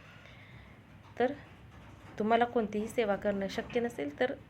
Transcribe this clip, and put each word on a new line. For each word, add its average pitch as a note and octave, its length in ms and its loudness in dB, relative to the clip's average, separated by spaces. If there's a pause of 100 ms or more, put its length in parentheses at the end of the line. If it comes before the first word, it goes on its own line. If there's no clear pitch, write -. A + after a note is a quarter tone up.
(1200)
तर B3 120 4 (880)
तुम्हाला A3+ 260 6
कोणतीही G#3+ 420 0
सेवा G#3+ 280 2
करणं G3 320 0
शक्य - 320 -2
नसेल A#3+ 400 -4
तर B3+ 140 2 (160)